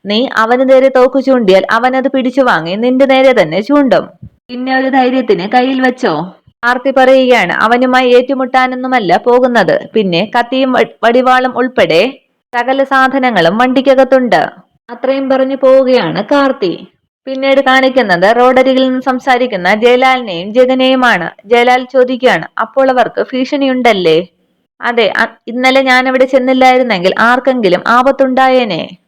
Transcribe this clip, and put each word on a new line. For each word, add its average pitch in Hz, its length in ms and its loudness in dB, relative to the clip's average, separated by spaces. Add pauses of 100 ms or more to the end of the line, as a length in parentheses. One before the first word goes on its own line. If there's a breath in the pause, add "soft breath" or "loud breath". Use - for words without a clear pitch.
നീ 214 300 -2
അവന് 247 340 0
നേരെ 262 200 6
തോക്ക് 262 320 2
ചൂണ്ടിയാൽ 233 500 2
അവനത് 254 360 -2
പിടിച്ചു 262 340 -2
വാങ്ങി 180 340 0
നിന്റെ 254 300 0
നേരെ 262 360 2
തന്നെ 165 200 -2
ചൂണ്ടും. 269 480 0 (400)
പിന്നെ 254 280 -4
ഒരു 262 120 -2
ധൈര്യത്തിന് 247 580 0
കയ്യിൽ 262 340 0
വെച്ചോ.' 196 460 -2 (380)
ആർത്തി 247 260 -2
പറയുകയാണ്, 254 640 2
'അവനുമായി 247 600 0
ഏറ്റുമുട്ടാനൊന്നുമല്ല 254 1040 -2
പോകുന്നത്. 240 760 0
പിന്നെ 196 460 -2
കത്തിയും 262 340 -2
വ-, - 300 -4
വടിവാളും 254 540 0
ഉൾപ്പെടെ 240 640 0 (360)
സകല 269 280 -2
സാധനങ്ങളും 254 760 0
വണ്ടിക്കകത്തുണ്ട്.' 254 920 0 (400)
അത്രയും 262 400 -4
പറഞ്ഞു 269 260 -2
പോവുകയാണ് 254 680 2
കാർത്തി. 262 640 -2 (380)
പിന്നീട് 269 360 0
കാണിക്കുന്നത് 247 720 2
റോഡരികിൽ 254 480 2
നിന്ന് 254 180 -2
സംസാരിക്കുന്ന 247 760 -2
ജയലാലിനെയും 240 760 0
ജഗനെയുമാണ്. 254 760 0 (160)
ജയലാൽ 247 480 0
ചോദിക്കുകയാണ്, 247 520 0 (140)
'അപ്പോൾ 262 300 -2
അവർക്ക് 233 440 -2
ഭീഷണിയുണ്ടല്ലേ?' 247 960 0 (540)
"അതെ, 233 360 -2
അ-, - 300 -18
ഇന്നലെ 262 340 -2
ഞാനവിടെ 262 440 0
ചെന്നില്ലായിരുന്നെങ്കിൽ 254 920 0
ആർക്കെങ്കിലും 240 680 0
ആപത്തുണ്ടായേനെ. 254 1000 0 (180)